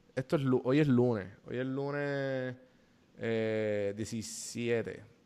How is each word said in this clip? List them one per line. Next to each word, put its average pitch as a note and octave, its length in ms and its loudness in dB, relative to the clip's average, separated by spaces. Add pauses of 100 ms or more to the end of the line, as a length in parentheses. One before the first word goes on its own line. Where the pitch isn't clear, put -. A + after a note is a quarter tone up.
(160)
esto C3+ 200 -2
es D3 80 4
lu-, B2+ 220 4
hoy C3+ 140 4
es D#3 80 6
lunes, A#2+ 380 4 (220)
hoy A#2+ 100 -6
es B2+ 80 -2
lunes, C3+ 880 -4 (640)
eh, A2 800 0
diecisiete. A2+ 1040 -4 (240)